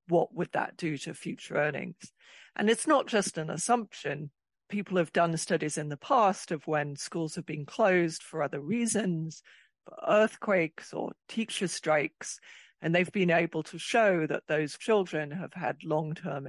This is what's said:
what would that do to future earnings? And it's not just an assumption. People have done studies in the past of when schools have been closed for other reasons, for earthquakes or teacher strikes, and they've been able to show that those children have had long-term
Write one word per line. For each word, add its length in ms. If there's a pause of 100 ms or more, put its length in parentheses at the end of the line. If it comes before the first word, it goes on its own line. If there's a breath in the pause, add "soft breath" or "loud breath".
what 260
would 180
that 240
do 220
to 160
future 420
earnings? 560 (420 loud breath)
And 140
it's 180
not 200
just 320
an 100
assumption. 840 (380)
People 300
have 160
done 240
studies 400
in 100
the 80
past 540
of 160
when 300
schools 400
have 100
been 180
closed 580
for 200
other 180
reasons, 840 (420 soft breath)
for 120 (100)
earthquakes 880
or 180 (180)
teacher 380
strikes, 720 (420 loud breath)
and 140
they've 160
been 220
able 320
to 140
show 500
that 180
those 320
children 540
have 220
had 280
long-term 680